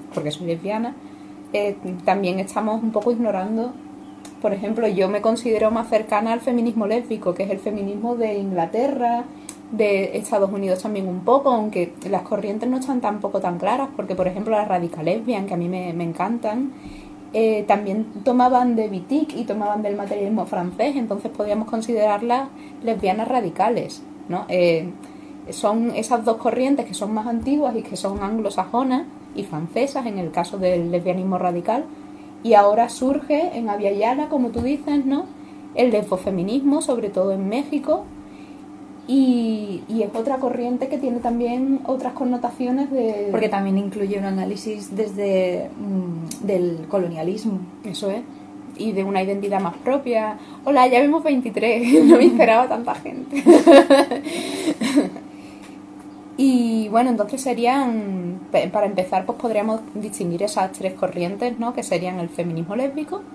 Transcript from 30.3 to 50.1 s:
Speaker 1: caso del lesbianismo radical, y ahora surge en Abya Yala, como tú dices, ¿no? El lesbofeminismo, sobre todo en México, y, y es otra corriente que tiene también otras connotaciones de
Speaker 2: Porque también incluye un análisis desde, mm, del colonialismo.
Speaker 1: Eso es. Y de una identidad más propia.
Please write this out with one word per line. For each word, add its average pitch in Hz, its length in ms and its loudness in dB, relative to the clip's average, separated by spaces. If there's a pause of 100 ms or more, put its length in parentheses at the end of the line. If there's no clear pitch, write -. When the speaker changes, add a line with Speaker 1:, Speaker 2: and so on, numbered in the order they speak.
Speaker 1:
caso 175 260 -4
del 180 340 0
lesbianismo 185 460 0
radical, 180 480 0 (580)
y 226 120 6
ahora 208 340 8
surge 294 720 0
en 226 100 -2
Abya 202 240 0
Yala, 233 380 0
como 254 180 2
tú 233 140 -4
dices, 285 420 0
¿no? 277 220 0 (480)
El 240 160 4
lesbofeminismo, 208 880 0
sobre 233 300 -2
todo 196 220 2
en 190 180 -2
México, 294 540 -2 (1040)
y, 233 800 2
y 220 140 0
es 202 120 -2
otra 233 220 0
corriente 247 520 -2
que 285 100 -2
tiene 247 220 -2
también 247 680 0
otras 262 260 -2
connotaciones 254 800 -2
de 220 400 0
Speaker 2:
Porque 214 180 2
también 196 300 0
incluye 196 400 -2
un 196 80 -2
análisis 196 680 -4
desde, 190 760 0
mm, 180 760 -4
del 175 440 0
colonialismo. 185 680 -2 (260)
Speaker 1:
Eso 196 260 -6
es. 214 100 -4 (560)
Y 220 160 -4
de 196 120 -2
una 196 180 0
identidad 196 400 -2
más 175 160 -2
propia. 233 580 0 (280)